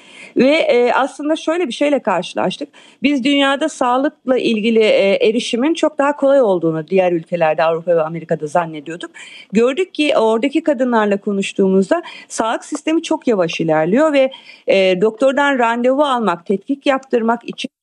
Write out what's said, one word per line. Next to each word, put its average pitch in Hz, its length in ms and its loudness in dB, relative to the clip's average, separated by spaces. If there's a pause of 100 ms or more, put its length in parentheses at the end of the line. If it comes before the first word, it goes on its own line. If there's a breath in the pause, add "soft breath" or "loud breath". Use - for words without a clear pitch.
(360 loud breath)
Ve, 247 120 4
e, 247 440 2
aslında 285 440 -2
şöyle 320 320 -2
bir 226 40 -8
şeyle 285 260 0
karşılaştık. 185 680 -4 (340 loud breath)
Biz 277 220 0
dünyada 277 440 0
sağlıkla 262 720 -2
ilgili, 226 400 0
e, 196 500 2
erişimin 240 460 -2
çok 302 240 -2
daha 285 180 0
kolay 277 260 4
olduğunu 165 460 0
diğer 180 240 2
ülkelerde, 165 500 -2
Avrupa 165 340 0
ve 165 60 2
Amerika'da 160 440 -4
zannediyorduk. 160 640 -6 (420 loud breath)
Gördük 254 420 0
ki 294 220 0
oradaki 226 460 0
kadınlarla 233 540 0
konuştuğumuzda 196 840 0 (260 loud breath)
sağlık 233 360 -4
sistemi 320 380 -4
çok 320 240 -4
yavaş 185 340 0
ilerliyor 170 520 2
ve, 269 200 2 (340 loud breath)
e, 185 340 2
doktordan 269 580 0
randevu 240 460 2
almak, 233 420 -2
tetkik 214 400 -4
yaptırmak 240 600 -2
için - 200 -10 (140)